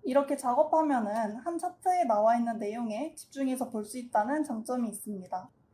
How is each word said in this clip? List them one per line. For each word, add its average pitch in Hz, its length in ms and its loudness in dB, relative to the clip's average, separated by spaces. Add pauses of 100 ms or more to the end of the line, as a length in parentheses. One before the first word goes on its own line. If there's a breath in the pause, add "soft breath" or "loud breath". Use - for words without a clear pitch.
이렇게 277 320 2
작업하면은 269 1000 2
한 339 200 -6
차트에 359 460 0
나와 226 320 6
있는 233 240 0
내용에 226 560 -4
집중해서 262 540 -4
볼 214 160 -6
수 254 120 -10
있다는 247 460 0
장점이 240 460 -2
있습니다. 185 600 -10 (240)